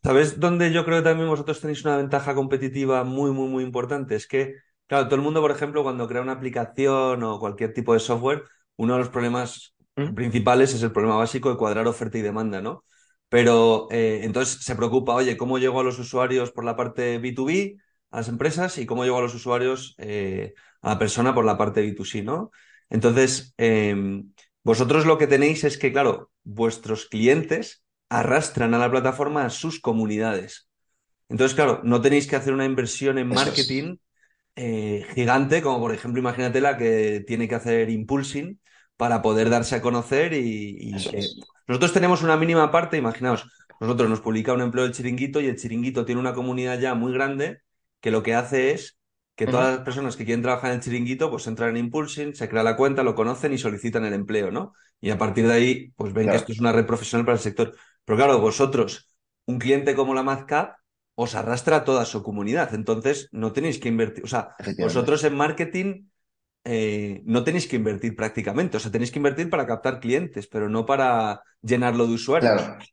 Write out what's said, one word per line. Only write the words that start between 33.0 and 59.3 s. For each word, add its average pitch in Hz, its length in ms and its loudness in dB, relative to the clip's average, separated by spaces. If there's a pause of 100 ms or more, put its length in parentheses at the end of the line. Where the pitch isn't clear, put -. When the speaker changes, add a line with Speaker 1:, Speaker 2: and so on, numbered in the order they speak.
Speaker 1:
en 123 100 -2
Speaker 2:
Eso 135 220 2
es. 139 320 -2
Speaker 1:
marketing, 180 140 -10 (580)
eh, 107 500 -4 (100)
gigante, 135 460 2
como 135 180 0
por 113 140 -2
ejemplo, 120 280 -4
imagínate 127 400 0
la 139 160 2
que 107 500 2
tiene 117 200 -2
que 117 80 -4
hacer 113 340 0
Impulsing 139 680 -4 (380)
para 117 240 0
poder 110 280 4
darse 117 260 2
a 113 60 -2
conocer 127 520 0
y, 107 460 -4
y 101 200 -8
Speaker 2:
Eso 95 100 -6
Speaker 1:
que - 80 -8
Speaker 2:
es. - 260 -8 (240)
Speaker 1:
nosotros 127 260 2
tenemos 175 300 4
una 160 140 6
mínima 160 340 4
parte, 170 260 2
imaginaos, 120 500 -2 (320)
nosotros 113 300 2
nos 110 120 0
publica 110 320 0
un 123 80 0
empleo 123 240 0
del 120 80 -2
Chiringuito 135 480 -4
y 139 60 0
el 117 100 -4
Chiringuito 120 480 -4
tiene 123 160 -2
una 127 120 -4
comunidad 127 460 -4
ya 127 160 0
muy 120 180 -2
grande 139 480 -4 (400)
que 113 100 -2
lo 110 120 0
que 113 120 0
hace 131 360 0
es - 260 -8 (380)
que 110 120 -2
todas 127 200 2
Speaker 2:
Ujú. 131 100 0
Speaker 1:
las 127 80 -10
personas 131 300 -6
que 113 100 -10
quieren 117 180 -2
trabajar 127 280 -2
en 123 60 -2
el 117 60 -8
Chiringuito, 127 480 -4
pues - 160 -8
entran 113 240 -2
en 117 60 -4
Impulsing, 147 580 -6
se 113 140 -8
crea 110 140 0
la 110 140 2
cuenta, 139 260 4
lo 117 120 2
conocen 127 380 -2
y 127 40 -4
solicitan 113 480 -4
el 104 80 -2
empleo, 101 380 -2
¿no? 151 220 -8 (280)
Y 98 80 -2
a 104 80 0
partir 110 300 2
de 117 60 6
ahí, 123 420 2
pues 101 180 -6
ven 107 160 2
que 92 60 4
Speaker 2:
Claro. - 20 4
Speaker 1:
esto - 140 -4
es 110 80 -8
una 117 120 4
red 113 140 4
profesional 117 400 -2
para 120 120 4
el - 60 -2
sector. 110 320 -2 (300)
Pero 107 120 2
claro, 135 220 6
vosotros, 113 680 0 (360)